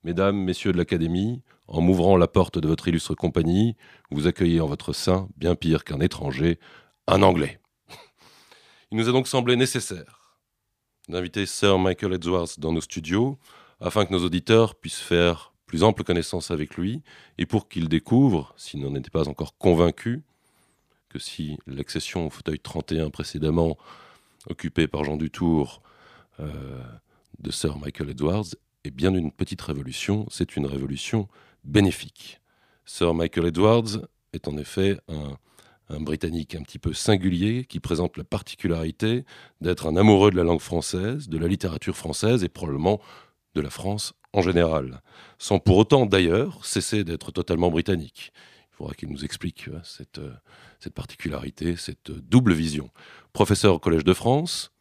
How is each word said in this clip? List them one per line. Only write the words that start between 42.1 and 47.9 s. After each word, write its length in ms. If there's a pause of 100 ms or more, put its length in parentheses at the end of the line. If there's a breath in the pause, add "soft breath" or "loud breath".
et 60
probablement 520 (540 loud breath)
de 60
la 100
France 420 (180)
en 120
général, 580 (380 loud breath)
sans 180
pour 200
autant 280
d'ailleurs 580
cesser 400
d'être 280
totalement 400
britannique. 600 (400 soft breath)